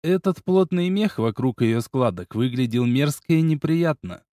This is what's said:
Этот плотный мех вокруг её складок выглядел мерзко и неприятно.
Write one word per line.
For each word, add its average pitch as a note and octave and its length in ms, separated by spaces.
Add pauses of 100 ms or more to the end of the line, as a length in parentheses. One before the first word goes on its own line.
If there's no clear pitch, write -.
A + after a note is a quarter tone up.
Этот F3+ 420
плотный F#3 460
мех G3+ 300
вокруг A#2 420
её A2+ 200
складок G#2+ 520
выглядел B2 540
мерзко C#3+ 460
и D#3+ 80
неприятно. D#3+ 800 (120)